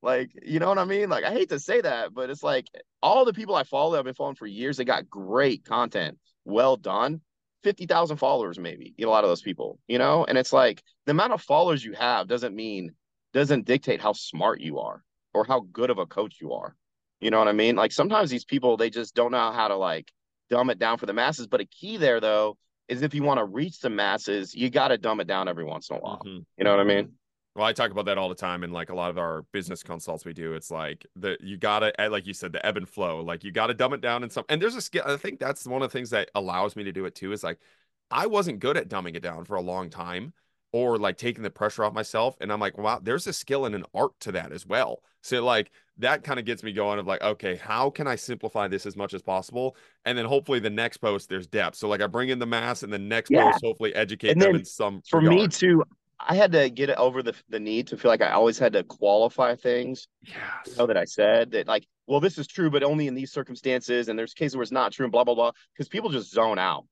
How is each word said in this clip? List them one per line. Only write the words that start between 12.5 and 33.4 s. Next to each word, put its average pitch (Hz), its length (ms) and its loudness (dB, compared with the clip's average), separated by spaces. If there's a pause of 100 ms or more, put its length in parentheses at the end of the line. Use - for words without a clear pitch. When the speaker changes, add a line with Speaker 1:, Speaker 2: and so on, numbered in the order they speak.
Speaker 1:
mean, 101 360 -8 (420)
doesn't 135 320 2
dictate 135 340 2
how 104 140 0
smart 95 480 -2
you 76 160 -6
are 55 240 -8 (320)
or 107 100 2
how 120 280 0
good 117 180 0
of 117 80 2
a 90 80 -2
coach 98 340 -6
you 67 140 -8
are. 50 220 -10 (440)
You 110 120 0
know 110 80 6
what 110 80 6
I 104 60 4
mean? 110 220 4
Like, 104 160 2
sometimes 202 380 2
these 123 160 -6
people, 123 320 2
they 113 140 0
just 113 240 -8
don't 120 160 4
know 117 200 2
how 113 160 0
to, 101 80 2
like, 87 360 -4 (400)
dumb 123 180 2
it 113 80 -2
down 113 220 0
for 113 80 -8
the 101 60 -4
masses. 127 340 0
But - 140 0
a 101 40 -6
key 208 320 -12
there, 131 220 4
though, 107 380 0 (300)
is 127 140 -4
if 147 140 -2
you 147 80 -2
wanna 135 200 2
reach 123 360 -6
the 127 100 -2
masses, 101 640 -2
you 123 160 -2
gotta 131 300 2
dumb 110 200 -2
it 90 80 -4
down 95 200 -2
every 85 180 -6
once 78 240 -10
in - 60 -6
a - 40 -6
while. - 240 -10
Speaker 2:
Mm-hmm. 92 200 -14 (140)
Speaker 1:
You 92 60 -2
know 101 80 4
what 101 80 6
I 101 40 4
mean? 101 300 2 (420)
Speaker 2:
Well, 104 100 0
I 113 80 0
talk 117 160 0
about 98 160 -4
that 98 140 0
all 92 100 -2
the 90 60 -8
time 87 280 -6
in, 87 80 -8
like, 85 200 -8
a 90 40 -8
lot 90 140 -4
of 87 80 -8
our 82 240 -4 (100)
business 90 300 -8
consults 82 440 -10
we 85 60 -12
do. 80 220 -8
It's 80 160 -12
like 80 460 -10
the, 92 260 -6
you 95 160 -12
gotta, 107 420 0
eh, 104 80 2
like 101 200 -4
you 98 80 -10
said, 87 180 -12
the 82 100 -6
ebb 95 140 0
and 90 100 -8
flow. 85 340 -6
Like, 85 220 -10